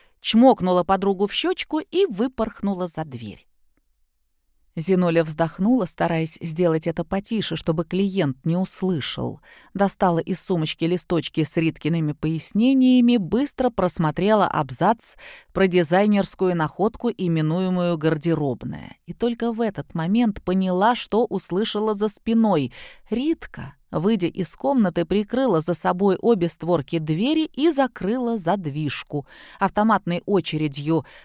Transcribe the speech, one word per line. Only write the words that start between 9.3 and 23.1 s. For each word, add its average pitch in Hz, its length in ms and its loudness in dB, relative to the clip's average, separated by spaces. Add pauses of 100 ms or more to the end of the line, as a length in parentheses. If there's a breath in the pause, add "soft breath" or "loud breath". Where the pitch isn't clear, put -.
Достала 190 440 2
из 175 220 -4
сумочки 165 440 -2
листочки 170 600 -2
с - 140 -6
Риткиными 160 540 0
пояснениями, 240 1080 4
быстро 240 500 0
просмотрела 185 800 2
абзац 156 680 -2 (360 loud breath)
про 190 140 2
дизайнерскую 185 920 2
находку, 190 540 -2
именуемую 175 880 0
"Гардеробная". 151 1080 -2
И 170 80 -14
только 233 400 -4
в 220 80 -6
этот - 340 -4
момент 202 480 0
поняла, 185 520 2
что 226 320 0
услышала 208 680 -2
за 208 140 -2
спиной. 208 640 2 (380 loud breath)